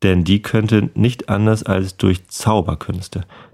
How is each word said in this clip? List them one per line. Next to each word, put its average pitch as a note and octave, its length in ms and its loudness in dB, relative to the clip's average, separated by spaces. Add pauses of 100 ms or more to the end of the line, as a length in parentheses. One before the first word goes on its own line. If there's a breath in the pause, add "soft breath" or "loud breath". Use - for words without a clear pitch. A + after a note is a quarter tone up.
denn F#2 220 4
die G2+ 180 2
könnte A2 520 0
nicht A#2 360 -2
anders G#2+ 320 2
als F#2+ 340 -4
durch F#2 320 0
Zauberkünste, F2+ 960 -4 (300 loud breath)